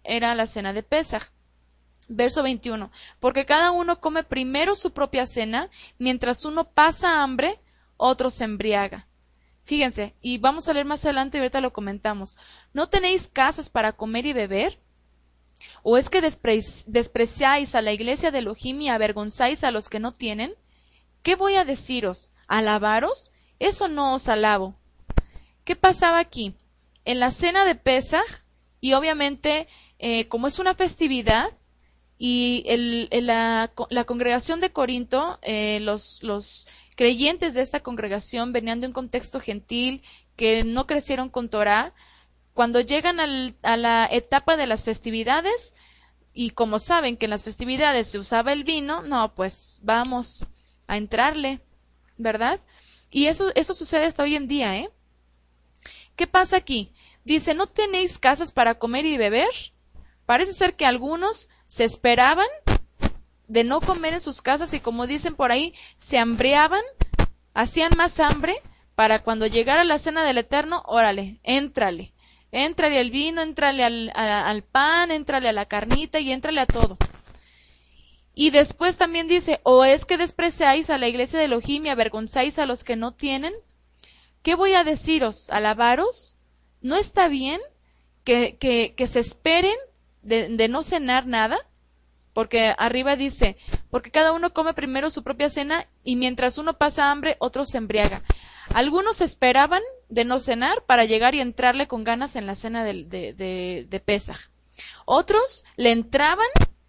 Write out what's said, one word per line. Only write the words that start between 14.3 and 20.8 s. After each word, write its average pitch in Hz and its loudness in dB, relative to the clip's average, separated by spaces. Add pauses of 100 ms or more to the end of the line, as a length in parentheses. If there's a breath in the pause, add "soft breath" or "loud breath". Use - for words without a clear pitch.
beber? 208 -2 (1040 loud breath)
¿O 233 4
es 254 0
que 370 2
despre-, 226 -2
despreciáis 240 0
a 233 2
la 214 0
iglesia 247 -2
de 277 -2
Elohim 240 -8
y 294 -4
avergonzáis 214 -2
a 262 0
los 214 -4
que 220 -8
no 240 -8
tienen? 226 -6 (680)